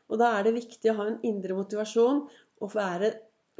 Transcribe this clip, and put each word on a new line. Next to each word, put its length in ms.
og 120
da 160
er 100
det 100
viktig 340
å 60
ha 140
en 160
indre 300
motivasjon 640
og 100
være, 400